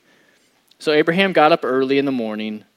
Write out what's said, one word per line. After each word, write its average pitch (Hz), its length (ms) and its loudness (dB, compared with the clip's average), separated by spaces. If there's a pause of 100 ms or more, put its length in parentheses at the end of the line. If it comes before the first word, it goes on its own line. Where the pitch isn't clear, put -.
(800)
So 151 120 -2
Abraham 170 400 2
got 156 200 4
up 165 120 0
early 135 340 0
in 139 60 0
the 139 60 -4
morning, 107 540 -6 (120)